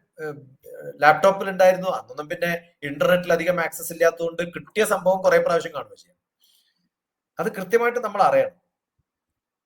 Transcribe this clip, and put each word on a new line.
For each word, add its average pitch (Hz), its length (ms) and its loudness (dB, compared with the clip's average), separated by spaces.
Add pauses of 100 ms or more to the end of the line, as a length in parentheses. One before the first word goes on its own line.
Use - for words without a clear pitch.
(240)
ഏഹ്, - 800 -14
ലാപ്ടോപ്പിൽ 190 480 4
ഉണ്ടായിരുന്നു. 185 380 4
അന്നൊന്നും 147 420 -8
പിന്നെ 170 440 -6 (100)
ഇന്റർനെറ്റിൽ 175 500 0
അധികം 170 260 0
ആക്സസ് 165 340 -8
ഇല്ലാത്തതുകൊണ്ട് 165 480 0
കിട്ടിയ 175 440 -4
സംഭവം 185 360 0
കുറേ 180 160 6
പ്രാവശ്യം 170 360 0
കാണുക 139 220 -12
ചെയ്യാം. - 220 -20 (1200)
അത് 185 160 -6
കൃത്യമായിട്ട് 226 440 -2
നമ്മൾ 208 220 -2
അറിയണം. 135 400 2 (1040)